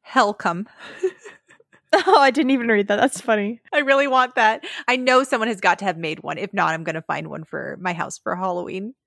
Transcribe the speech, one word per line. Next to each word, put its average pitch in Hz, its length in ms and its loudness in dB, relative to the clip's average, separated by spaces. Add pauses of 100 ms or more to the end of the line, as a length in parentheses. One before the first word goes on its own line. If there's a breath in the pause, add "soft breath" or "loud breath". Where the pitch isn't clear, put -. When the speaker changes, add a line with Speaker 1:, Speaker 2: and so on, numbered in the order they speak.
Speaker 1:
"Hell 208 320 2
come." 180 380 -4
<laughs> - 60 -20 (1120 loud breath)
Speaker 2:
<laughs> 381 140 2
Oh, 381 140 6
I 269 100 6
didn't 262 220 2
even 240 160 0
read 202 180 2
that. 208 140 0
That's - 200 0
funny. 214 400 -2 (120)
Speaker 1:
I 302 80 0
really 277 260 2
want 254 300 0
that. 220 260 2 (240 loud breath)
I 247 80 2
know 254 300 4
someone 226 240 -2
has 208 120 -4
got 180 200 2
to 208 60 -6
have 170 120 -2
made 160 240 -6
one. 156 160 -6
If 196 160 -8
not, 165 180 2
I'm 160 120 -6
gonna 160 180 -6
find 156 240 -6
one 151 160 -10
for - 380 -10
my 180 140 -4
house 165 220 -8
for 180 200 -6
Halloween. 185 580 -6 (120)